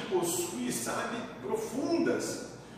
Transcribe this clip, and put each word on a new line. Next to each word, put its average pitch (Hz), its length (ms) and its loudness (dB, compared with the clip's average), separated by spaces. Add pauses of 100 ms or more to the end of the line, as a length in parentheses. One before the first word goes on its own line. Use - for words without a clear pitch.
possui, 170 640 2
sabe, - 460 -2 (240)
profundas. 262 1080 2 (300)